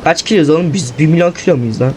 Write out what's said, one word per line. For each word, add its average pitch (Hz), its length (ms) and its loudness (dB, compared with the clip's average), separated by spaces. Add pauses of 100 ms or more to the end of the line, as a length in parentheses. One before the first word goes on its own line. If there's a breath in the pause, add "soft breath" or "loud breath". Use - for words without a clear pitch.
Kaç 170 180 -2
kiloyuz 160 280 2
oğlum 160 240 2
biz? - 240 -6
Bir 156 80 2
milyon 170 260 2
kilo 175 240 0
muyuz 113 240 -4
lan? 131 160 0